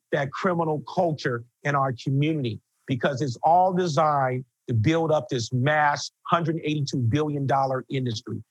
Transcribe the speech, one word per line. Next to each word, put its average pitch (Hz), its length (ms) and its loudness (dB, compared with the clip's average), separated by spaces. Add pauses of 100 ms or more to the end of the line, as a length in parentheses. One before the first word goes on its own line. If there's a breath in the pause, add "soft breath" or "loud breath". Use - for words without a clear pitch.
(120)
that 143 200 -2
criminal 165 520 -2 (100)
culture 147 520 -2 (180)
in 143 120 0
our 135 180 0 (100)
community 139 560 0 (280)
because 139 340 -2
it's 131 200 -2
all 180 300 6
designed 151 720 2 (240)
to 131 60 -2
build 156 400 2
up 151 160 0
this 120 240 -4
mass 147 580 2 (160)
hundred 165 380 0
eighty-two 151 320 -2
billion 139 500 0
dollar 135 420 0
industry. 110 600 -6